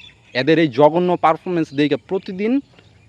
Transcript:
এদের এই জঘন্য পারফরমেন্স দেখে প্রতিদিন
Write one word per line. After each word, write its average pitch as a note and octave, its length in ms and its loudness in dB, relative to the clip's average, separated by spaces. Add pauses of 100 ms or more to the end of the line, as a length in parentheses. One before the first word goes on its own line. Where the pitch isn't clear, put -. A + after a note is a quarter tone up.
(340)
এদের C3 260 2
এই E3+ 80 2
জঘন্য D#3 540 2
পারফরমেন্স E3 520 -2
দেখে C#3+ 220 0
প্রতিদিন G3 680 -6 (480)